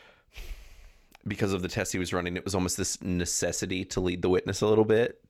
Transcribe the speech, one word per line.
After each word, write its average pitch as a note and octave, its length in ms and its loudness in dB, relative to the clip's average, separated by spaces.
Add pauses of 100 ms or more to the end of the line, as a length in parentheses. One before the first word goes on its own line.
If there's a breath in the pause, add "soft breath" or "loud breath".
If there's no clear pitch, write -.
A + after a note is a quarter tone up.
(1300 loud breath)
because G2+ 260 0
of F2+ 100 0
the F2+ 60 -2
test F#2 240 -4
he F#2+ 60 -2
was F2 140 -2
running, F2+ 240 -2
it - 80 -8
was F#2+ 100 -4
almost F2+ 220 0
this - 260 -4
necessity F2+ 840 -2
to - 140 -4
lead F2 220 -2
the F#2 80 4
witness G2+ 320 2
a G#2+ 40 4
little G#2+ 200 6
bit, A2 440 2